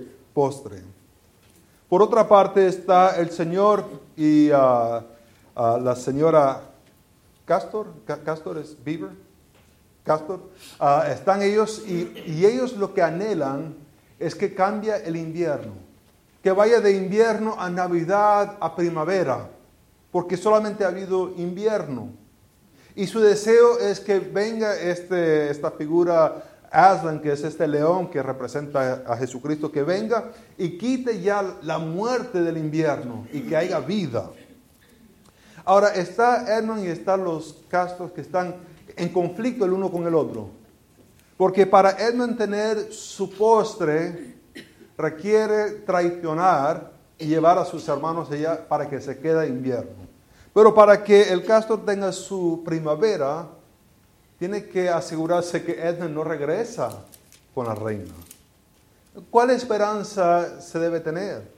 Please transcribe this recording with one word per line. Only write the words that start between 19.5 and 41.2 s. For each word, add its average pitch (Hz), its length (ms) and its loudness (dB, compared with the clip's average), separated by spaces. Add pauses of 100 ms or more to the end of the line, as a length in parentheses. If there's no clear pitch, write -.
porque 175 240 -2
solamente 214 480 0
ha 185 40 0
habido 185 500 -4
invierno. 175 720 -6 (840)
Y 196 100 -4
su 226 140 -4
deseo 220 580 6
es 196 220 -2
que 196 180 0
venga 208 560 -2
este, 170 760 0
esta 147 220 -4
figura 165 720 2 (280)
Aslan, 165 520 4
que 147 100 -2
es 147 120 -4
este 156 240 -2
león 160 420 0
que 143 100 -4
representa 131 840 -4
a 117 100 -2
Jesucristo, 143 540 -6
que 143 140 -2
venga 214 480 -4 (260)
y 175 180 -6
quite 240 460 -4
ya 202 400 -2
la 160 160 -6
muerte 180 640 -4
del 165 160 -2
invierno 147 720 -4
y 143 100 -8
que 156 140 -4
haya 175 220 -2
vida. 139 500 -4 (1400)
Ahora, 196 300 6
está 220 640 0
Edmund 220 260 -4
y 180 40 -4
están 190 340 -2
los 165 460 -6
Castros 180 420 -2
que 151 120 -14
están 180 340 -4 (400)
en 170 140 -4
conflicto 190 540 -2
el 180 80 2
uno 190 180 -2
con 170 160 -4
el 165 100 0
otro. 110 320 -2 (880)